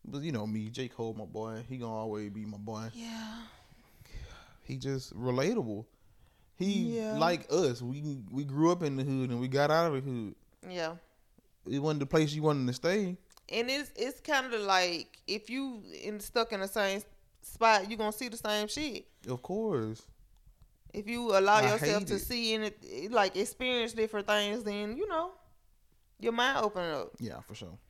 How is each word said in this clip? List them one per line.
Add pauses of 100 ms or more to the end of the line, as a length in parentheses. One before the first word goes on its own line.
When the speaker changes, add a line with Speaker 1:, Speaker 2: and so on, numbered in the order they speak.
Speaker 1:
But
you
know
me,
J.
Cole,
my
boy.
He
gonna
always
be
my
boy.
Speaker 2:
Yeah. (1200)
Speaker 1:
He
just
relatable. (720)
He
Speaker 2:
Yeah.
Speaker 1:
like
us.
We, (300)
we
grew
up
in
the
hood
and
we
got
out
of (120)
the
hood. (340)
Speaker 2:
Yeah. (760)
Speaker 1:
It
wasn't
the
place
you
wanted
to
stay. (320)
Speaker 2:
And
it's,
it's
kinda
like
if
you (180)
in,
stuck
in
the
same (400)
spot,
you
gonna
see
the
same
shit. (220)
Speaker 1:
Of
course. (880)
Speaker 2:
If
you
allow
Speaker 1:
I
Speaker 2:
yourself (220)
Speaker 1:
hate
Speaker 2:
to
Speaker 1:
it.
Speaker 2:
see
and
it,
it,
like,
experience
different
things,
then,
you
know, (880)
your
mind
open
up.
Speaker 1:
Yeah,
for
sure. (140)